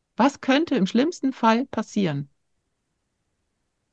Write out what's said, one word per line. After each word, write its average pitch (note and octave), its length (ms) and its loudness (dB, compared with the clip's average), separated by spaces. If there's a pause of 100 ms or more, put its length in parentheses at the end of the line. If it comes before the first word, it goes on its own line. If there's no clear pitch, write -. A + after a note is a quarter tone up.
(180)
Was C4+ 240 2
könnte C#4+ 340 0
im F#3+ 120 2
schlimmsten C4+ 460 -2
Fall A#3 340 0
passieren? E3 640 -4 (1600)